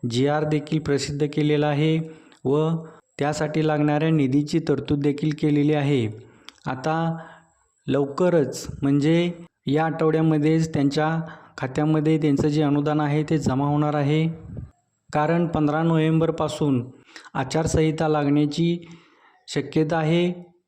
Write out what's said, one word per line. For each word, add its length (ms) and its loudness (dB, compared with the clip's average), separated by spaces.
जीआर 340 0
देखील 340 -2
प्रसिद्ध 560 -2
केलेला 320 2
आहे 320 2
व 240 0
त्यासाठी 480 -2
लागणाऱ्या 440 2
निधीची 480 2
तरतूद 440 -2
देखील 360 0
केलेली 360 2
आहे. 340 0
आता 500 -2
लवकरच 800 0
म्हणजे 500 2
या 180 2
आठवड्यामध्येच 880 2
त्यांच्या 460 0
खात्यामध्ये 600 0
त्यांचं 300 2
जे 140 2
अनुदान 380 2
आहे 220 0
ते 160 0
जमा 260 0
होणार 300 0
आहे. 340 2
कारण 340 2
पंधरा 360 0
नोव्हेंबरपासून 1080 0
आचारसंहिता 760 0
लागण्याची 760 0
शक्यता 480 -2
आहे. 560 0